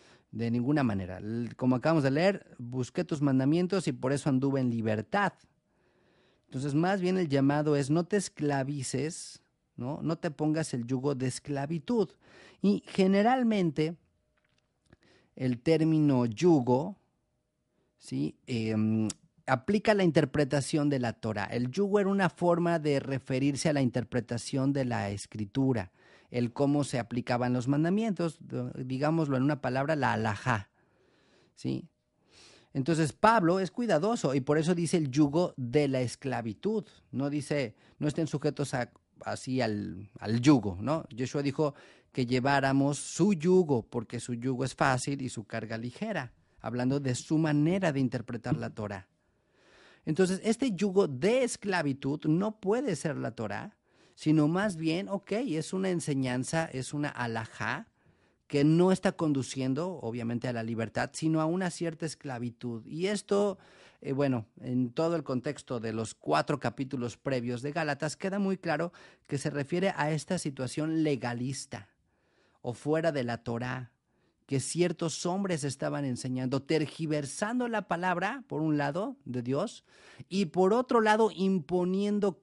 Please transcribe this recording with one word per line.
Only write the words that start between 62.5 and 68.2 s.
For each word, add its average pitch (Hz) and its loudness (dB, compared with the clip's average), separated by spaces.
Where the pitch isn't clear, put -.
Y 156 -4
esto, 202 0
eh, 139 -6
bueno, 131 0
en 127 -2
todo 165 0
el 156 -2
contexto 131 -4
de 110 -4
los 110 -6
cuatro 151 0
capítulos 120 -4
previos 123 -4
de 143 -4
Gálatas, 147 -4
queda 196 -4